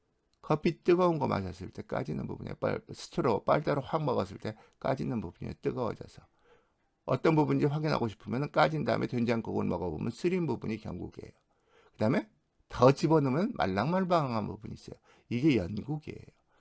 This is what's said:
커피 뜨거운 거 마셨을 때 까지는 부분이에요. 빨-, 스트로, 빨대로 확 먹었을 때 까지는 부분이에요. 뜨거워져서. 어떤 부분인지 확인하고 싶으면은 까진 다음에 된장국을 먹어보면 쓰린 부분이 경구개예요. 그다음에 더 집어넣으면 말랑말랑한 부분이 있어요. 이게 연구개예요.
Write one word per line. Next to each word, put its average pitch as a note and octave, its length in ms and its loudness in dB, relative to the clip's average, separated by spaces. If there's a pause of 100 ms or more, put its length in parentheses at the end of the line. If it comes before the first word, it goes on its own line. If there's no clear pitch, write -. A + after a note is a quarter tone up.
(420)
커피 D#3 400 0
뜨거운 F3 360 4
거 C3 80 0
마셨을 G2 440 -4
때 - 120 -12
까지는 - 440 -6
부분이에요. - 300 -10
빨-, G#2+ 260 -2 (100)
스트로, - 520 -2
빨대로 C#3+ 360 2
확 D#3 240 -4
먹었을 G#2+ 340 -2
때 G#2+ 180 -8 (220)
까지는 C3+ 420 -2
부분이에요. F2 420 -8
뜨거워져서. B2 600 -4 (840)
어떤 D#3+ 280 4
부분인지 C#3+ 320 4
확인하고 C#3+ 420 0
싶으면은 C3 420 -6
까진 D3+ 340 2
다음에 A2+ 220 0
된장국을 A2+ 580 -2
먹어보면 F2+ 460 -2
쓰린 F3 360 -2
부분이 A2 320 -4
경구개예요. - 540 -12 (600)
그다음에 C#3+ 360 0 (400)
더 C3 240 8
집어넣으면 C#3+ 600 2
말랑말랑한 C3 920 0
부분이 G#2 280 -10
있어요. - 220 -16 (340)
이게 B2 260 4
연구개예요. G2+ 720 -6 (340)